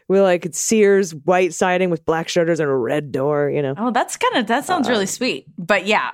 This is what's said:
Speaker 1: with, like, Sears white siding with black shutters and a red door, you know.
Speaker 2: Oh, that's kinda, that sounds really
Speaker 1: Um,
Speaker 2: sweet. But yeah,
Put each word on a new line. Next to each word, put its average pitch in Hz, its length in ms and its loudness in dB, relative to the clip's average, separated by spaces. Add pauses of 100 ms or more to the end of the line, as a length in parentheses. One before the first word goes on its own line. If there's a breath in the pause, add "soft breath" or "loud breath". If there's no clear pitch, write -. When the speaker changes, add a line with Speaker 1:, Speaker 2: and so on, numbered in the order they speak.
Speaker 1:
with, 190 140 4
like, 180 320 2
Sears 202 600 2
white 175 400 0
siding 180 380 0
with 160 140 -4
black 165 220 -2
shutters 165 320 2
and 147 100 0
a 135 40 0
red 135 380 -2
door, 143 400 0
you 143 100 -2
know. 135 160 -2
Speaker 2:
Oh, 233 140 -4
that's 262 260 -2
kinda, 466 260 0
that 240 220 -2
sounds 339 240 -2
really 226 140 0
Speaker 1:
Um, 190 40 -4
Speaker 2:
sweet. 202 380 -6 (140)
But 185 260 0
yeah, 175 280 0